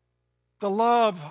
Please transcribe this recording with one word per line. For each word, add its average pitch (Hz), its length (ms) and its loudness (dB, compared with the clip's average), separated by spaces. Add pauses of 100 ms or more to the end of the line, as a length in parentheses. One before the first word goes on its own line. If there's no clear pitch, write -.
(600)
The 202 100 -4
love 220 600 0